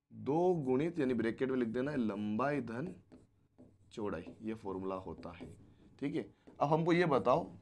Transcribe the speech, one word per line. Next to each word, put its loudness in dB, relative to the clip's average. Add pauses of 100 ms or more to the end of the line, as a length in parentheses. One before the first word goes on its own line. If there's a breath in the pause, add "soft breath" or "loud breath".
(120)
दो 2
गुणित, 0
यानी 2
ब्रैकेट 0
में 0
लिख 2
देना -2
है, -4
लंबाई 0
धन -6 (1000)
चौड़ाई, -4 (160)
ये -6
फॉर्मूला -4
होता -10
है। -16 (560 soft breath)
ठीक -2
है, -2 (340 loud breath)
अब 4
हमको 4
ये 6
बताओ 4 (180)